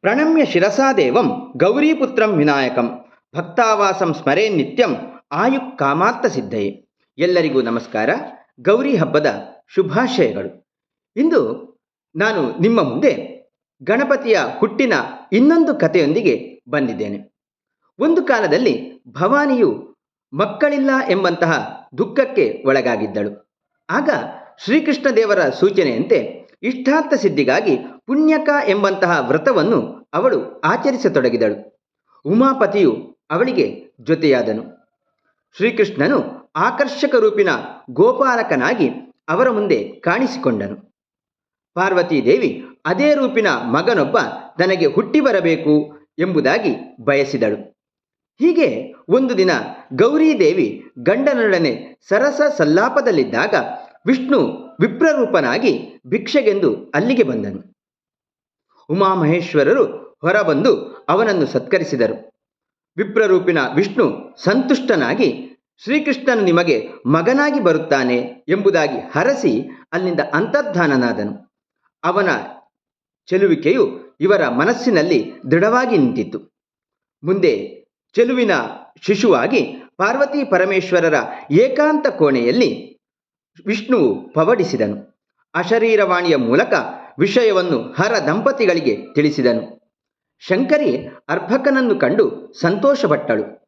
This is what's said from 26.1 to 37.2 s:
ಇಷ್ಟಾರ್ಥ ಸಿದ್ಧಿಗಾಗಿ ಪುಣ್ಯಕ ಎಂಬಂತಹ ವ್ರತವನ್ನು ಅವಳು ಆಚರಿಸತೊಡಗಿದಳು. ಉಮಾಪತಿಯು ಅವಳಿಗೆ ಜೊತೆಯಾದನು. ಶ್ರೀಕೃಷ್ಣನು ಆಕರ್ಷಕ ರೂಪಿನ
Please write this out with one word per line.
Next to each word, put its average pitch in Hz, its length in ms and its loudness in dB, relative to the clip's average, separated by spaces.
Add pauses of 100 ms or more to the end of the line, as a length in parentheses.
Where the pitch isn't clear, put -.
ಇಷ್ಟಾರ್ಥ 269 520 0
ಸಿದ್ಧಿಗಾಗಿ 151 640 0
ಪುಣ್ಯಕ 302 720 0 (180)
ಎಂಬಂತಹ 190 600 0
ವ್ರತವನ್ನು 170 680 0 (180)
ಅವಳು 185 460 -2
ಆಚರಿಸತೊಡಗಿದಳು. 139 960 0 (680)
ಉಮಾಪತಿಯು 202 680 2 (380)
ಅವಳಿಗೆ 180 680 -2
ಜೊತೆಯಾದನು. 120 640 0 (920)
ಶ್ರೀಕೃಷ್ಣನು 208 600 0 (380)
ಆಕರ್ಷಕ 247 580 -2
ರೂಪಿನ 214 340 2 (420)